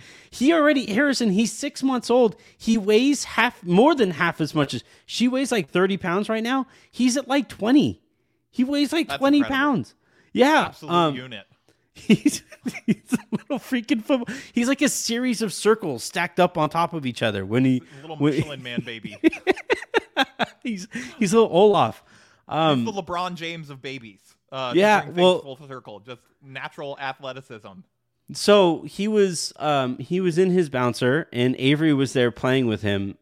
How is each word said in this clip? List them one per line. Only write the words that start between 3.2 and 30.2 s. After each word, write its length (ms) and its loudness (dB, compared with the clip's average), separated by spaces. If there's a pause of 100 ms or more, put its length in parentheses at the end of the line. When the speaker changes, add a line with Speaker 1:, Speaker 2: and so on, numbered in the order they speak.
Speaker 1:
half, 420 -2
more 300 6
than 160 2
half 300 0
as 120 -4
much 220 0
as, 80 -8 (240)
she 200 0
weighs, 240 -2
like, 180 -2
thirty 280 0
pounds 320 -4
right 140 -4
now. 240 -2 (240)
He's 260 0
at, 100 -4
like, 220 0
twenty. 520 2 (500)
He 120 0
weighs, 300 0
like, 140 0
Speaker 2:
That's 120 -4
Speaker 1:
twenty 180 4
Speaker 2:
incredible. 180 0 (180)
Speaker 1:
pounds. 220 -4 (380)
Yeah, 340 4
Speaker 2:
Absolute 260 -10
Speaker 1:
um, 220 2
Speaker 2:
unit. 300 -14 (240)
Speaker 1:
<laughs> 240 -20
he's, 500 0 (420)
he's 280 -4
a 40 0 (140)
little 280 -6
freaking 440 -4
football. 300 -2 (200)
He's 140 0
like 140 0
a 80 4
series 520 -4
of 100 -2
circles 520 0
stacked 360 -4
up 180 4
on 120 2
top 240 -2
of 120 -6
each 180 -4
other 220 0
when 200 2
he, 160 2 (160)
Speaker 2:
A 40 -20
little 160 -14
Speaker 1:
when 180 2
Speaker 2:
Michelin 280 -4
Man 180 -8
baby. 400 -12
Speaker 1:
<laughs> 1400 -4
He's, 240 -8 (300)
he's 160 0
a 60 4
little 180 2
Olaf. 460 4 (440)
Um, 380 2
Speaker 2:
He's 80 -6
the 80 -6
LeBron 340 -6
James 340 -12
of 120 -20
babies. 380 -14 (320)
Uh, 240 -6
Speaker 1:
Yeah, 240 4
Speaker 2:
to 60 -4
bring 100 -14
things 80 2
Speaker 1:
well 320 2
Speaker 2:
full 120 -20
circle, 340 -16
just 200 -18 (220)
natural 560 -12
athleticism. 720 -12 (640)
Speaker 1:
So 500 4
he 240 -6
was, 500 0
um, 400 -2
he 220 -4
was 180 -2